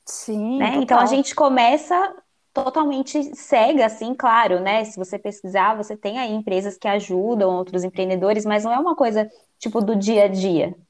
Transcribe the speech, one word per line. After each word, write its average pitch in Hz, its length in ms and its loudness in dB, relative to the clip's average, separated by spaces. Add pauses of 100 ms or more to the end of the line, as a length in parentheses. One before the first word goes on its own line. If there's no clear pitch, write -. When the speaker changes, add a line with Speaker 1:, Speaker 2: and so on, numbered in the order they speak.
Speaker 1:
Sim, 220 540 -6
Speaker 2:
né? 269 100 0
Speaker 1:
total. 269 160 0
Speaker 2:
Então, 247 160 4
a 247 60 4
gente 269 300 0
começa 302 800 2 (380)
totalmente 277 840 -2
cega, 254 500 2
assim, 220 300 -4
claro, 226 460 2
né? 208 240 0
Se 214 120 -16
você 185 220 -8
pesquisar, 202 560 0
você 208 220 -10
tem 208 200 -8
aí 247 140 -6
empresas 202 460 -4
que - 100 -6
ajudam 202 680 0
outros 180 280 -4
empreendedores, 185 640 -2
mas 208 180 0
não 226 80 -2
é 240 80 0
uma 330 160 0
coisa, 214 340 0 (300)
tipo, 233 220 -4
do 208 140 0
dia 202 280 4
a 202 60 6
dia, 180 440 0 (160)